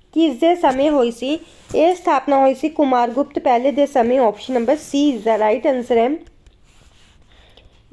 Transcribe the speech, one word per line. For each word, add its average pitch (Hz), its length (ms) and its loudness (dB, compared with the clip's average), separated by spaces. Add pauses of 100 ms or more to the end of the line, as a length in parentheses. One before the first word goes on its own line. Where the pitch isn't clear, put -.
(140)
ਕਿਸ 311 220 2
ਦੇ 339 200 2
ਸਮੇਂ 285 340 0
ਹੋਈ 254 220 2
ਸੀ? 277 280 -6 (360)
ਇਹ 330 200 2
ਸਥਾਪਨਾ 285 440 0
ਹੋਈ 269 140 4
ਸੀ 311 160 -6
ਕੁਮਾਰ 254 420 0
ਗੁਪਤ 277 280 -4
ਪਹਿਲੇ 254 320 0
ਦੇ 277 140 0
ਸਮੇਂ। 254 340 2
Option 233 360 -2
number 233 180 0
C 294 380 -2
is 240 60 -4
the 214 220 0
right 226 360 0
answer 240 220 -2
ਹੈ। 233 120 2 (1800)